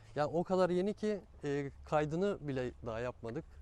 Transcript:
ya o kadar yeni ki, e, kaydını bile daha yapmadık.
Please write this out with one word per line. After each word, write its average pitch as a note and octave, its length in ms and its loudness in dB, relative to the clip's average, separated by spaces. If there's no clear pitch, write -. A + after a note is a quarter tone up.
ya D3 120 2
o D#3+ 160 2
kadar F#3 260 4
yeni F#3 240 2
ki, G#3+ 260 -2
e, C#3+ 280 0
kaydını E3 560 2
bile C3 300 -2
daha A2+ 140 -4
yapmadık. A#2+ 460 -6